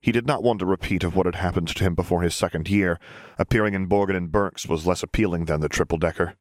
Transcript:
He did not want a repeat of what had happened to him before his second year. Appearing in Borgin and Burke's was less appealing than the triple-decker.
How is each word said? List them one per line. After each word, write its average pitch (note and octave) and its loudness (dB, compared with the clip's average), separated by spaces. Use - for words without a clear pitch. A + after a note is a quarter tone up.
He A#2 2
did A#2+ 0
not C3+ 0
want A2+ 2
a F#2 -2
repeat F#2 0
of E2+ -2
what F#2 2
had F2 -2
happened F2+ -2
to - -4
him F2+ 0
before E2+ 0
his E2+ 0
second E2+ -2
year. F#2+ 2
Appearing G#2+ 2
in F#2+ -2
Borgin G2 2
and F2 -4
Burke's G2+ -2
was D#2+ -2
less F2+ 2
appealing F2 0
than D#2 0
the D2+ 0
triple-decker. E2+ -2